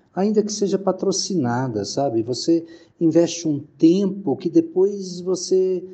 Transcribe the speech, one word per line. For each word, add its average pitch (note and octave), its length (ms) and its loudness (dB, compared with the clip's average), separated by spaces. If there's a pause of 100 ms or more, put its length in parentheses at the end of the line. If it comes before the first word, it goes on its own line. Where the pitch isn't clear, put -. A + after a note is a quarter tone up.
(160)
ainda G#3 260 2
que G#3 100 -2
seja F#3 280 -2
patrocinada, C3+ 1040 -2
sabe? C3+ 380 -2
Você D#3+ 420 -2 (340)
investe E3 480 2
um C#3+ 120 -2 (180)
tempo F3 580 2
que E3+ 140 -6
depois F#3 680 0
você, F#3 640 0 (100)